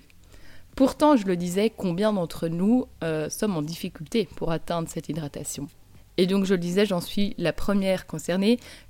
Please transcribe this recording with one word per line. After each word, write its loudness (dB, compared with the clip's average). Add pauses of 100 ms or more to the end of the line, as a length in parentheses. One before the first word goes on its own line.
(760)
Pourtant, 6
je 2
le 2
disais, 0
combien 0
d'entre -4
nous, 2 (180)
euh, -2
sommes -2
en -2
difficulté -4
pour -2
atteindre -4
cette -10
hydratation ? -8 (500)
Et 4
donc, 2
je 2
le 2
disais, 2
j'en 0
suis -2
la 2
première 0
concernée, 2 (300)